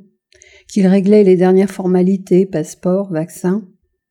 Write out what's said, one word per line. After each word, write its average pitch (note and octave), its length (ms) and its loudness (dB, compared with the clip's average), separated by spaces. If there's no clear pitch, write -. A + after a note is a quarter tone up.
qu'il F#3+ 200 0
réglait G3+ 360 2
les F#3 120 4
dernières F#3 340 2
formalités, F#3 720 0
passeport, F#3 680 -6
vaccin. F3+ 560 -6